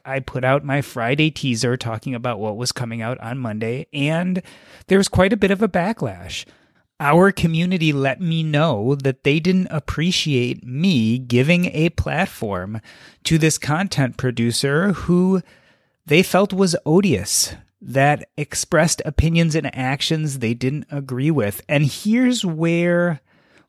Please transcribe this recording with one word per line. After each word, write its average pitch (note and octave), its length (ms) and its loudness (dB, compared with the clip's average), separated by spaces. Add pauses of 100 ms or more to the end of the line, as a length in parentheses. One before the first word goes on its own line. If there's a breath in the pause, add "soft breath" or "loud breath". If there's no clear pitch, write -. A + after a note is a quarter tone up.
I C3+ 160 -6
put B2+ 240 -6
out C#3 180 2
my C#3+ 200 -2
Friday C#3 480 0
teaser B2 480 -2
talking A2+ 360 -6
about A#2+ 240 -6
what G#2 200 -4
was B2 120 -4
coming A#2 300 -6
out A#2 200 -6
on A#2 180 -10
Monday, A2+ 560 -6
and E3+ 480 -2 (460 loud breath)
there F#3+ 100 6
was G3 100 2
quite F#3+ 240 4
a A#3 60 0
bit F#3+ 120 2
of G3 120 0
a A3 60 2
backlash. C#3+ 760 -4 (560 soft breath)
Our E3 320 6
community E3 640 0
let C3+ 260 -2
me E3 220 0
know D3 540 2
that C3+ 280 -2
they D3 160 4
didn't F#3 280 2
appreciate D3 960 -2
me B2+ 500 2
giving C3 580 2
a D#3+ 140 2
platform A2 920 -4 (420 loud breath)
to D#3+ 140 4
this D#3 180 2
content D3 640 -2
producer C3 720 0
who F3+ 480 2 (640 soft breath)
they D#3+ 180 4
felt F#3+ 300 2
was F#3 320 2
odious, D3+ 680 0 (260)
that C#3 560 0
expressed - 680 0
opinions E3 480 2
and D3+ 200 -4
actions C#3 640 -2
they A#2 120 0
didn't B2+ 380 -4
agree C#3 400 -4
with. C#3 400 -2
And D3 160 2
here's A#3+ 580 0
where E3+ 800 0 (460 soft breath)